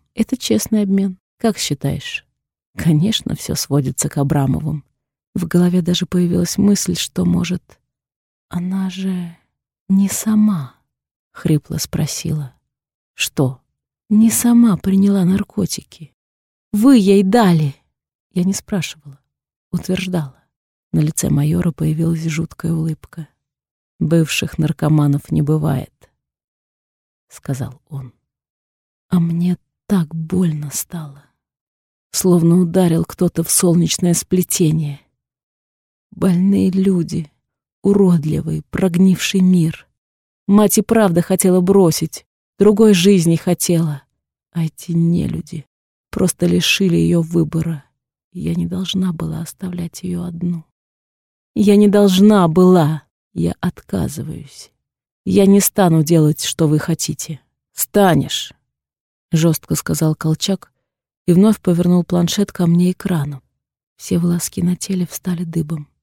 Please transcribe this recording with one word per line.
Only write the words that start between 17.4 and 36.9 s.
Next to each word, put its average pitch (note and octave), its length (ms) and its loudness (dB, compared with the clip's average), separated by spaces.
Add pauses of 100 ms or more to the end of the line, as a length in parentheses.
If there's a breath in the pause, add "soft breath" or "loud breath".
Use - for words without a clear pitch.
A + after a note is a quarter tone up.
Я F3+ 140 -2
не F#3+ 80 -2
спрашивала, D#3+ 680 -10 (520)
утверждала. F3+ 720 -6 (500)
На D#3+ 80 0
лице D3+ 300 -2
майора D#3 420 0
появилась D#3+ 520 -4
жуткая D#3+ 480 -6
улыбка. D#3+ 560 -8 (680)
"Бывших D#3+ 600 -2
наркоманов D3+ 720 0
не D#3+ 100 0
бывает", D3+ 520 -2 (1400)
сказал - 560 -10
он. C3 240 -14 (960)
А F3+ 120 2
мне E3+ 360 -2 (300)
так E3 280 -2
больно D#3+ 560 -4
стало. C#3+ 540 -14 (880)
Словно F3 480 2
ударил E3 440 0
кто-то - 380 -4
в - 80 -6
солнечное E3+ 640 0
сплетение. D#3+ 880 -2 (1080)
Больные F#3+ 600 0
люди, F3+ 600 -2 (520)